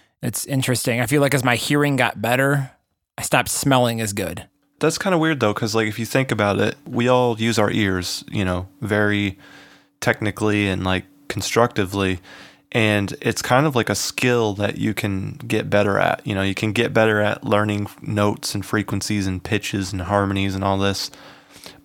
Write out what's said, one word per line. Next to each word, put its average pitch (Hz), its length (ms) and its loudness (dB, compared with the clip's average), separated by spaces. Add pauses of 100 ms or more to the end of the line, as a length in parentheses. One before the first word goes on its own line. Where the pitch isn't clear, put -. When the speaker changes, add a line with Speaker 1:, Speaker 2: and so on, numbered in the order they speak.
(220)
Speaker 1:
It's - 240 -6
interesting. 127 540 0
I 120 60 -2
feel 143 140 2
like 139 140 2
as 131 80 2
my 120 140 4
hearing 143 400 0
got 117 260 0
better, 135 480 2 (480)
I - 40 -8
stopped - 260 0
smelling 123 520 2
as 104 120 -4
good. 90 320 -6 (340)
Speaker 2:
That's 160 200 0
kinda 185 180 0
weird, 156 240 0
though, 104 140 2
'cause, 110 200 -4
like, 110 140 2
if 104 100 -8
you 117 60 -4
think 131 260 0
about 104 300 2
it, 107 160 0 (100)
we 120 220 0
all 123 320 2
use 113 180 0
our 104 120 4
ears, 95 600 0
you 104 140 -2
know, 92 240 -2 (140)
very 104 560 0 (640)
technically 104 680 2
and, 92 160 -2
like, 92 200 0 (240)
constructively. 98 920 0 (520)
And 104 500 2
it's 123 200 -2
kind 127 240 4
of 143 100 0
like 113 120 2
a 104 60 0
skill 117 600 0
that 104 220 -2
you 110 160 -2
can 98 540 -4
get 107 240 -2
better 101 280 4
at. 90 280 2
You 107 80 -2
know, 95 80 0
you 98 120 -2
can 107 180 -2
get 117 200 -2
better 110 300 4
at 104 220 -2
learning 104 420 0 (160)
notes 104 520 -2
and 101 120 -6
frequencies 101 600 -2
and 92 160 -4
pitches 98 500 -4
and 95 100 -6
harmonies 98 520 0
and 95 80 -4
all 98 140 2
this. 98 340 -2 (760)